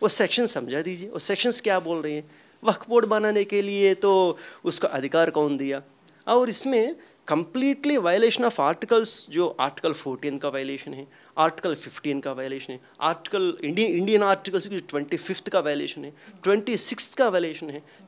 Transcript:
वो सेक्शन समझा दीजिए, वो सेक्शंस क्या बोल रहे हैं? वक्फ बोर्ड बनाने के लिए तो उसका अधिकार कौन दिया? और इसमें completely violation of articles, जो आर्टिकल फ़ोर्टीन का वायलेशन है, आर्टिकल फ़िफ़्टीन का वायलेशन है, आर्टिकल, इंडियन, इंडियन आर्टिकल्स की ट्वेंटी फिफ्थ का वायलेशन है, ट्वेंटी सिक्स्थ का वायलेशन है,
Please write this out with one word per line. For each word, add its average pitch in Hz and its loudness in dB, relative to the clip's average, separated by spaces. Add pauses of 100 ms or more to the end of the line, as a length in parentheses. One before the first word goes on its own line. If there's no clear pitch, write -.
वो 220 6
सेक्शन 220 4
समझा 131 -2
दीजिए, 180 -8
वो 202 -10
सेक्शंस 202 2
क्या 190 2
बोल 165 -4
रहे 151 -4
हैं? 151 -8 (340)
वक्फ - 0
बोर्ड 226 4
बनाने 214 2
के 202 0
लिए 202 4
तो 190 4 (260)
उसका 175 0
अधिकार 156 2
कौन 147 0
दिया? 139 -4 (440)
और 247 4
इसमें 254 0 (360)
completely 269 0
violation 220 2
of 190 -2
articles, 196 2
जो 165 0
आर्टिकल 147 -2
फ़ोर्टीन 139 -8
का 143 -4
वायलेशन 135 -8
है, 135 -14 (320)
आर्टिकल 160 0
फ़िफ़्टीन 139 -6
का 135 -6
वायलेशन 131 -10
है, 127 -14 (200)
आर्टिकल, 170 -2
इंडियन, 185 0
इंडियन 202 2
आर्टिकल्स 196 0
की 196 -6
ट्वेंटी 147 -6
फिफ्थ - -8
का 185 0
वायलेशन 147 -4
है, 147 -14 (300)
ट्वेंटी 208 0
सिक्स्थ - -2
का 254 2
वायलेशन 170 -2
है, 147 -12 (240)